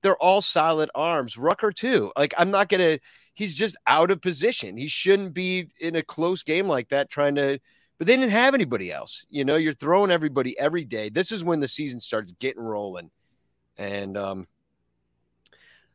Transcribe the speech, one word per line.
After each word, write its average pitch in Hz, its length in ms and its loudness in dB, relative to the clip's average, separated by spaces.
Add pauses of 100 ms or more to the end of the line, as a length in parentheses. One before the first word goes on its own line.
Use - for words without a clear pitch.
they're 196 160 4
all 190 240 4
solid 156 540 2
arms. 143 420 -2
Rucker, 185 340 0
too. 202 460 0
Like, 143 200 0
I'm 175 120 4
not 202 200 2
gonna, 170 300 2 (340)
he's 190 220 -6
just 196 300 -2
out 156 240 6
of 190 120 0
position. 165 560 -2
He 135 100 -8
shouldn't 190 460 2
be 185 340 -4 (120)
in 165 180 -4
a 160 60 -2
close 170 400 -2
game 175 240 0
like 131 220 -2
that 139 200 0
trying 143 260 0
to, 139 240 0 (380)
but 165 100 -4
they 240 80 8
didn't 262 160 2
have 247 220 4
anybody 120 380 0
else. - 380 -10
You 139 160 -2
know, 147 120 2
you're 156 160 0
throwing 185 380 2
everybody 139 460 0
every 156 260 0
day. 107 260 -6
This 165 220 -2
is 202 140 -6
when 170 140 0
the 139 80 -2
season 127 320 -6
starts 107 400 -4
getting 123 240 -6
rolling. 101 480 -8 (680)
And, 101 400 -6
um, 98 300 -6 (1500)